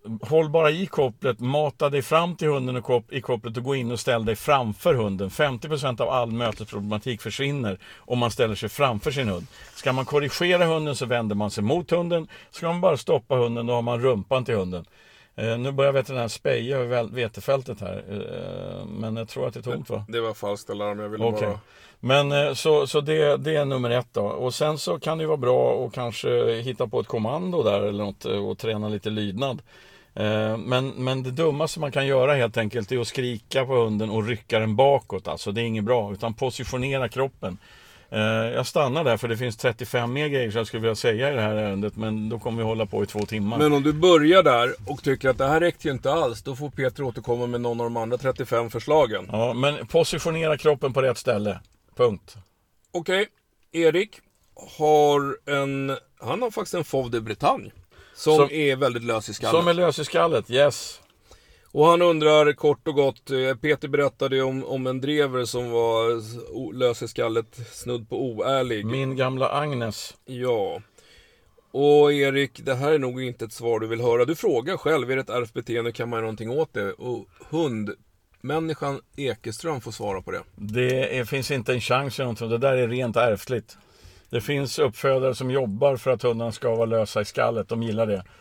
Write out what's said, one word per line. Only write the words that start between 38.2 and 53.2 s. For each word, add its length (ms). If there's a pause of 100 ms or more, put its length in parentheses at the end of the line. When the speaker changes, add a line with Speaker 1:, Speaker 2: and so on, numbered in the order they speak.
Speaker 1:
jag 460
stannar 360
där, 140
för 100
det 100
finns 200
trettiofem 560
mer 140
grejer 240
som 60
jag 100
skulle 140
vilja 140
säga 360
i 40
det 60
här 140
ärendet, 400
men 340
då 100
kommer 180
vi 60
hålla 220
på 180
i 20
två 140
timmar. 380
Speaker 2:
Men 160
om 100
du 100
börjar 500
där 300 (140)
och 160
tycker 260
att 80
det 100
här 120
räckte 280
ju 60
inte 200
alls, 300
då 120
får 140
Peter 340
återkomma 440
med 140
någon 180
av 60
de 120
andra 200
trettiofem 520
förslagen. 640
Speaker 1:
Ja, 220
men 340
positionera 720
kroppen 360
på 80
rätt 160
ställe. 420 (360)
Punkt. 400 (560)
Speaker 2:
Okej, 360 (440)